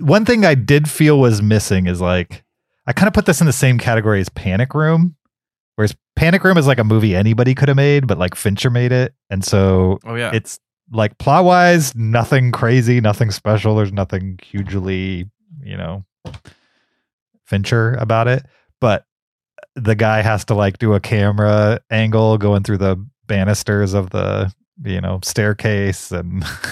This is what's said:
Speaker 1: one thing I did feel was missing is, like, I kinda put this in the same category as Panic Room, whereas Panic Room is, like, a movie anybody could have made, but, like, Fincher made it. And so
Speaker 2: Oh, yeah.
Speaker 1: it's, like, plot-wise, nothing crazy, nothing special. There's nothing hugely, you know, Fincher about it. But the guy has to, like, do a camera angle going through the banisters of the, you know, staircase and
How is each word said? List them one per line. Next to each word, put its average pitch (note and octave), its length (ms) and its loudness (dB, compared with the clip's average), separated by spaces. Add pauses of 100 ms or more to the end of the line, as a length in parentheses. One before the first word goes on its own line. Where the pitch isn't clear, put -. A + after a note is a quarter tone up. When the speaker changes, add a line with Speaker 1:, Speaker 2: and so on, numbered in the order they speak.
Speaker 1:
one F#3 240 4
thing A3 200 2
I D#3+ 100 6
did C#3+ 340 2
feel D3+ 300 4
was A2+ 240 4
missing G#2 440 2
is, F2+ 140 -2
like, F2+ 440 -2 (420)
I A#2+ 60 -4
kinda G#3 200 2
put G#3 140 0
this F3 140 0
in E3+ 60 4
the C#3 60 2
same B2+ 260 2
category G#2+ 420 0
as F#2 100 -4
Panic G#2 440 -4
Room, E3 420 0 (600)
whereas G#2+ 180 0 (220)
Panic F3 280 2
Room F#3 120 4
is, D3+ 100 4
like, C3+ 120 2
a A#2 60 2
movie G#2+ 300 2
anybody A2+ 400 2
could C#3 140 0
have C#3 80 2
made, C#3+ 300 2
but, - 120 0
like, - 160 -4
Fincher G2+ 360 -2
made A#2+ 220 0
it. B2+ 220 0 (160)
And F#2+ 140 -4
so F#2+ 600 2
Speaker 2:
Oh, A2+ 100 -10
yeah. A#2 180 -4
Speaker 1:
it's, - 260 -6 (320)
like, A2 280 -2
plot-wise, F3 760 2
nothing A#2 580 0
crazy, B2 480 2
nothing G#2+ 300 0
special. G#2+ 460 0
There's G#2 160 0
nothing F#2+ 500 -6
hugely, F#2+ 880 -6 (340)
you G2 140 -14
know, F#2 280 -12 (1400)
Fincher A2+ 500 -2
about A2+ 340 0
it. C3 180 -2 (340)
But A2 260 0 (680)
the A2 200 -2
guy A2 280 0
has A2 240 -2
to, A#2 80 -2
like, G2+ 240 0
do A2 160 0
a G2 60 0
camera G#2 800 0 (100)
angle A2 480 0
going G2+ 240 0
through G2+ 160 -4
the F#2+ 180 -2 (300)
banisters G2+ 680 -2
of F#2+ 180 -2
the, F#2+ 420 -4 (320)
you F#2+ 160 -6
know, F#2 220 -6
staircase G#2 920 -4
and F2 320 -8 (280)